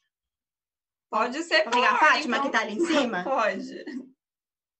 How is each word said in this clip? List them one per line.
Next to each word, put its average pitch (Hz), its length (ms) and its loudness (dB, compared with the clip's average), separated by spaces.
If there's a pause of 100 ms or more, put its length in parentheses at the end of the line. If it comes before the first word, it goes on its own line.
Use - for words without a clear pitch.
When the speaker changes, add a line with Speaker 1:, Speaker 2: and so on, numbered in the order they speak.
(1160)
Speaker 1:
Pode 247 300 -2
ser 320 180 2
Speaker 2:
Vou 277 120 -2
pegar 240 160 4
a - 80 2
Speaker 1:
por 311 100 6
Speaker 2:
Fátima, 254 300 2
Speaker 1:
ordem, 269 120 -2
Speaker 2:
que 226 80 0
tá 220 60 -2
ali 208 80 -8
em 220 100 -2
Speaker 1:
então. 339 60 0
Speaker 2:
cima? 240 340 0
Speaker 1:
<laughs> - 0 -
Pode. 220 600 -2 (960)